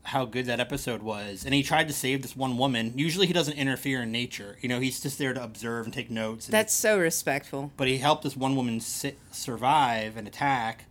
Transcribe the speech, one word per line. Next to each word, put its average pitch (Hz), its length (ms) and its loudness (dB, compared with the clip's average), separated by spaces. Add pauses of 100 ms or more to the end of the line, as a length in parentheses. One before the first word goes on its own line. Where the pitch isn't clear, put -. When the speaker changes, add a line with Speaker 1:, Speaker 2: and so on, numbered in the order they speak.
Speaker 1:
how 135 220 0
good 123 220 -2
that 120 120 0
episode 123 420 -2
was. 104 440 -6
And 139 80 0
he 139 100 6
tried 160 240 4
to 147 60 -4
save 135 280 0
this 120 140 -10
one 127 220 0
woman. 120 400 2
Usually 170 300 2
he 175 60 0
doesn't 156 240 2
interfere 135 460 0
in 113 80 -4
nature. 117 480 -6
You 127 100 -4
know, 123 120 2
he's 131 180 -2
just 139 180 -4
there 135 160 0
to 127 100 -4
observe 117 420 -4
and 113 80 -8
take 123 180 -6
notes. 113 360 -4
And - 60 -2
Speaker 2:
That's 214 200 4
so 214 260 4
respectful. 147 800 0
Speaker 1:
But 135 100 2
he 131 120 2
helped 147 240 4
this 143 120 -4
one 135 220 0
woman 117 240 0
sit, - 360 -6 (140)
survive 117 840 2
an 104 100 -8
attack. 120 640 -2